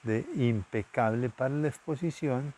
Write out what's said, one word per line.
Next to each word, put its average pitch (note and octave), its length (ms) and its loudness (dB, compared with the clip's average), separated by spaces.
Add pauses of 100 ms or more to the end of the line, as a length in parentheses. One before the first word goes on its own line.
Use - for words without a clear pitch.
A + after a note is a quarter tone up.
de A2+ 320 0
impecable A#2 920 2
para C3+ 260 -2
la D3+ 140 0
exposición. C#3+ 880 -2